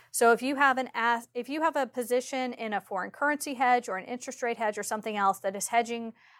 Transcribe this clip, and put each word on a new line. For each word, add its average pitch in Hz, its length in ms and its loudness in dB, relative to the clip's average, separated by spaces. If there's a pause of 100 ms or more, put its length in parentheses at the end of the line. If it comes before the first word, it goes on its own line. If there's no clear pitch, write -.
(120)
So 233 220 6
if 226 80 2
you 262 160 -2
have 269 200 4
an 262 160 -4
as-, 233 400 0
if 240 140 -6
you 294 140 -4
have 311 160 2
a 269 100 2
position 254 640 -2
in 220 220 -8
a 202 80 -2
foreign 196 300 -6
currency 294 420 -2
hedge 247 340 4
or 196 80 -4
an 185 80 -6
interest 247 400 -8
rate 233 140 -2
hedge 214 200 -2
or 208 60 -4
something 220 320 -4
else 196 240 4
that 196 160 -2
is 196 140 -6
hedging 233 420 0 (280)